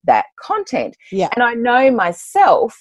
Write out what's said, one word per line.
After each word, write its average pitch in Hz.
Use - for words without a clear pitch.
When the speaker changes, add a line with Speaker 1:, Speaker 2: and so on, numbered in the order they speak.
Speaker 1:
that 113
content. 370
Speaker 2:
Yeah. 185
Speaker 1:
And 240
I 240
know 247
myself, 214